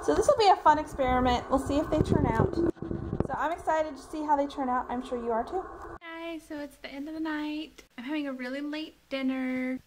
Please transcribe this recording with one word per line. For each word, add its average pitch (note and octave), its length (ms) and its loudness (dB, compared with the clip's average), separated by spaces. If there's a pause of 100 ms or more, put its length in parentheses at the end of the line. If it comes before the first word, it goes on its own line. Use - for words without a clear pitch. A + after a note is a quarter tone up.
So - 120 2
this G#4 120 4
will C#5 100 6
be G#4+ 100 8
a G4 80 10
fun D4+ 240 6
experiment. B3+ 680 2
We'll C4+ 100 4
see C#4 200 0
if D#4+ 100 -2
they D#4 100 2
turn D4 280 4
out. - 280 2
So - 840 -2
I'm D4 120 0
excited D#4 440 0
to - 60 -18
see D4+ 220 -8
how D4+ 120 2
they C#4+ 100 0
turn C#4 240 -4
out. B3 200 0
I'm B3+ 140 -4
sure B3+ 140 -6
you A#3 140 -4
are A3+ 120 0
too. F#4 220 -6 (340)
Guys, E4 480 -10
so D4+ 120 -10
it's C#4+ 180 -12
the - 140 -14
end C#4 160 -10
of D#4 80 -10
the D#4+ 40 -8
night. D4+ 640 -6 (140)
I'm A#3 60 -12
having D4 240 -4
a C4+ 60 -4
really B3+ 280 -6
late D4+ 340 -6 (140)
dinner. C4 760 -2